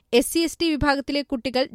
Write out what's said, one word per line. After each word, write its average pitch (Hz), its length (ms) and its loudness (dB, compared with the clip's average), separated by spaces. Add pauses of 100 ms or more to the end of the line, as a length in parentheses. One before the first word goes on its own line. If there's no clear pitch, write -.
(140)
എസ് 240 180 4
സി 330 80 0
എസ് 330 200 -2
ടി 339 100 0
വിഭാഗത്തിലെ 285 540 0
കുട്ടികൾ 254 400 -2 (120)